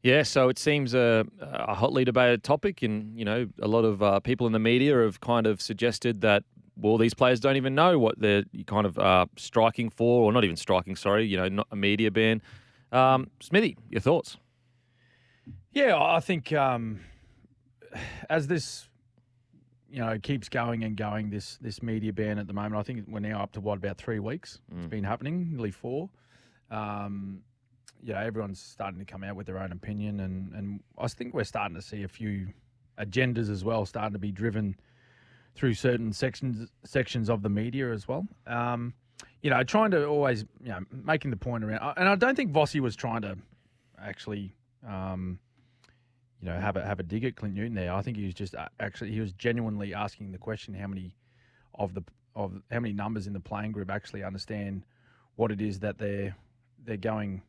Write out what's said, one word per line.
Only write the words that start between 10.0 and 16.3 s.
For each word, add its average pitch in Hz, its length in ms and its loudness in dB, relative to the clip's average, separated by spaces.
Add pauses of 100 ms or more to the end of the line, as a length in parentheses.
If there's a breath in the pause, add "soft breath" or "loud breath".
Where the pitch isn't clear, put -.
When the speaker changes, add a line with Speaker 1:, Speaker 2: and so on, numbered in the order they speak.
Speaker 1:
or 104 80 8
not 117 120 6
even 85 120 2
striking, 92 400 0
sorry, 104 320 2
you 98 100 0
know, 92 100 2
not 101 220 -2
a 110 60 -10
media 104 340 2
ban. 110 320 4 (500 soft breath)
Um, 131 380 6 (100)
Smithy, - 380 2 (120)
your 110 100 -2
thoughts? - 380 2 (1400 soft breath)
Speaker 2:
Yeah, 233 280 6
I 165 200 6
think, 165 320 -2